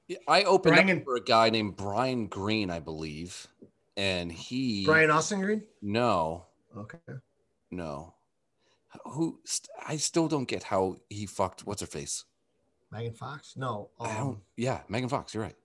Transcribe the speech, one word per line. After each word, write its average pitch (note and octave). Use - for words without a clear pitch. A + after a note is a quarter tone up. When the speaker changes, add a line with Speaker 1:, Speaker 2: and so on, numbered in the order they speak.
Speaker 1:
I F3+
opened F3+
Speaker 2:
Bringing F#3
Speaker 1:
up A2+
for B2+
a A#2
guy A2+
named G#2+
Brian A2
Green, G2+
I E2+
believe, D#2
and F2+
he A#2
Speaker 2:
Brian D#3
Austin D#3+
Green? G#3
Speaker 1:
No. G2+
Speaker 2:
Okay. A2
Speaker 1:
No. E2
Who D3+
st-, -
I D#3
still D#3+
don't C#3+
get G2
how F#2+
he G#2
fucked -
what's G2+
her F2+
face. -
Speaker 2:
Megan A2+
Fox? B2+
No. A2+
Speaker 1:
I A2+
don't, G#2+
Speaker 2:
Um, G#2
Speaker 1:
yeah, A#2+
Megan B2
Fox. -
You're G#2+
right. F#2